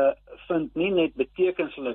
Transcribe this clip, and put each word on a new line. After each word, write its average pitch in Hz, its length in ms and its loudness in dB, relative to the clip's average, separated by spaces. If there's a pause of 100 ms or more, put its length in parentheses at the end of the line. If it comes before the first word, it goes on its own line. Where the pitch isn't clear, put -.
(480)
vind 160 280 -2
nie 175 140 0
net 165 300 0
betekenis - 560 -2
hulle 127 180 -6